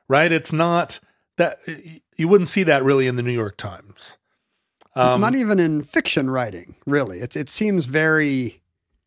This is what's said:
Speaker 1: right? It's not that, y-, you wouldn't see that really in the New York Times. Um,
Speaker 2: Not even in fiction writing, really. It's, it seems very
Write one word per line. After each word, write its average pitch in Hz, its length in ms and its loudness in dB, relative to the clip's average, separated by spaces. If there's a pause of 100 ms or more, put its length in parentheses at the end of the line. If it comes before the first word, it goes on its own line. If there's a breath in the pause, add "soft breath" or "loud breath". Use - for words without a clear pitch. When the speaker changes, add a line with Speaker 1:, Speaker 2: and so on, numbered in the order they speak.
Speaker 1:
right? 156 240 2
It's 160 220 -4
not 170 480 0 (340)
that, - 320 -2
y-, 160 340 -16 (140)
you 165 140 -2
wouldn't 190 180 6
see 190 160 0
that 139 220 4
really 135 200 2
in 123 120 -2
the 120 60 -2
New 123 100 -2
York 113 240 -4
Times. - 580 -16 (800)
Um, 127 240 2
Speaker 2:
Not 233 160 2
even 214 240 2
in 156 240 2
fiction 139 460 -2
writing, 123 460 -6 (120)
really. 127 320 -2
It's, 120 160 -8
it 147 140 -8
seems 196 340 0
very 147 800 0 (460)